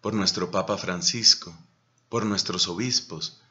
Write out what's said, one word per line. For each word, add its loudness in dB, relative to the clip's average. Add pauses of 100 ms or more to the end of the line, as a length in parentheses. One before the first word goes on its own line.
por -2
nuestro 0
Papa 0
Francisco, 0 (540)
por 0
nuestros 0
obispos -4 (100)